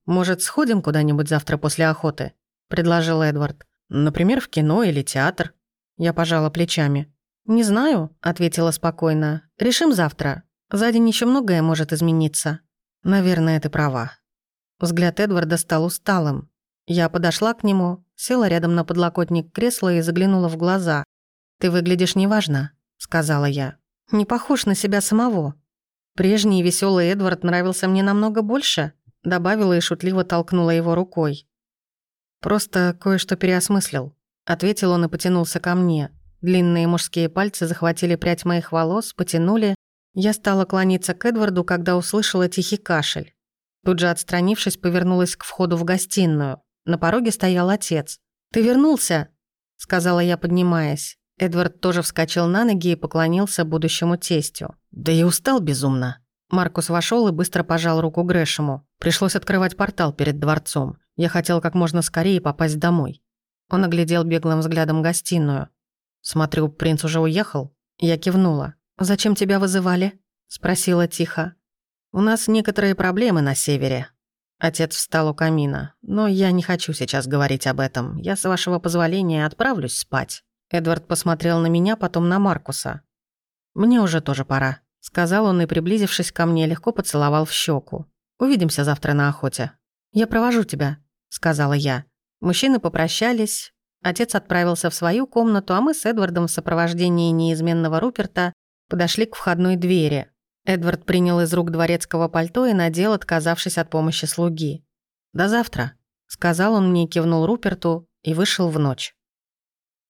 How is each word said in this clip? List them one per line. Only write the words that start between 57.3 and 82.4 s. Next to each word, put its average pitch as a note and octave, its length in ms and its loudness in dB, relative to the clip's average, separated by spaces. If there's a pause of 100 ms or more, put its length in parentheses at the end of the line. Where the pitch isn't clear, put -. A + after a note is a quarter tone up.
быстро F3 300 -2
пожал E3 380 0
руку E3 240 0
Грэшему. D3+ 600 0 (120)
"Пришлось F#3 380 0
открывать F#3+ 400 0
портал F3+ 360 -2
перед C#3+ 260 -2
дворцом. D3 600 -2 (220)
Я E3+ 80 2
хотел E3+ 320 0
как D#3+ 140 -2
можно E3+ 260 0
скорее F3 400 0
попасть D3+ 380 -2
домой". D#3 440 0 (460)
Он F#3 160 0
оглядел E3+ 400 0
беглым E3 360 0
взглядом D#3+ 420 0
гостиную. D#3 640 -2 (540)
"Смотрю, D#3 460 -2
принц D#3 360 -2
уже D#3+ 160 0
уехал?" D#3+ 540 -2 (240)
Я E3 180 0
кивнула. E3 580 0 (240)
"Зачем G3 360 0
тебя G3 240 2
вызывали?" F#3 600 0 (300)
спросила F3 580 0
тихо. E3+ 500 -6 (560)
"У F#3+ 100 0
нас A3 260 0
некоторые G#3 460 2
проблемы F#3 480 2
на C#3 120 0
севере". C3+ 540 -2 (500)
Отец D#3+ 360 -2
встал D#3+ 340 0
у D3 60 -2
камина. D3 640 -2
"Но G#3+ 260 -2
я F#3+ 260 2
не F3+ 100 2
хочу F3 320 -4
сейчас C3+ 320 -4
говорить C#3 400 0
об C#3 140 -2
этом. C3 360 -4
Я, F#3+ 200 -4
с - 80 -6
вашего F3+ 340 -2
позволения, E3+ 680 0
отправлюсь F#3+ 520 -4
спать". - 440 -6 (280)
Эдвард E3 360 -2
посмотрел E3 540 0
на E3 60 2
меня, F3 300 2
потом F3 320 -2
на F#3 100 2
Маркуса. D3 640 -4 (720)